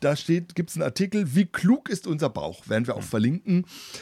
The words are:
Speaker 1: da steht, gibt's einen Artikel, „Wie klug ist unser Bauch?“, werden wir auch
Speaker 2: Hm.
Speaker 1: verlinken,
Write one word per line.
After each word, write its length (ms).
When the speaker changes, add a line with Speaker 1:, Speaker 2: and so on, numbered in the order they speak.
Speaker 1:
da 140
steht, 380
gibt's 220
einen 80
Artikel, 520
„Wie 120
klug 420
ist 160
unser 240
Bauch?“, 400
werden 160
wir 100
auch 60
Speaker 2:
Hm. 60
Speaker 1:
verlinken, 580